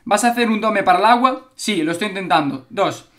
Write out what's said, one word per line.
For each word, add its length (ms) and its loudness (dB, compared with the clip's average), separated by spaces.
"¿Vas 220 0
a 60 2
hacer 180 0
un 100 0
dome 240 -2
para 160 4
el 60 2
agua?". 500 2
Sí, 280 -4
lo 100 -2
estoy 160 -4
intentando. 600 -2
Dos, 380 -4